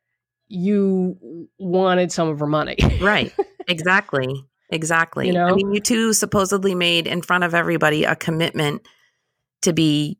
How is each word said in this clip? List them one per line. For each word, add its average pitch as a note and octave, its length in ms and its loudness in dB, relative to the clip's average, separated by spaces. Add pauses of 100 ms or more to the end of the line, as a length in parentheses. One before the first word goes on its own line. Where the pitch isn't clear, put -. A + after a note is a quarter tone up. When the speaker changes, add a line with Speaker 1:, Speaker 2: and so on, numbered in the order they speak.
(480)
Speaker 1:
you F#3 1000 -2 (100)
wanted F3+ 540 2
some E3 160 0
of D3 120 -4
her D3 60 0
money. D3 360 -2
<laughs> - 180 2
Speaker 2:
Right. F#3+ 320 0 (340)
Exactly. D#3+ 760 -2 (240)
Exactly. E3 580 -2
Speaker 1:
You F#3 60 0
know? F3 140 2
Speaker 2:
I F3+ 80 2
mean, G3 180 0
you G#3 80 -2
two A3+ 320 0
supposedly G3 640 0
made E3+ 320 0
in E3+ 160 -4
front F3+ 220 0
of E3+ 100 -2
everybody D#3+ 500 2
a D#3 100 0
commitment D#3 680 -2 (800)
to F3+ 100 2
be, D3+ 480 0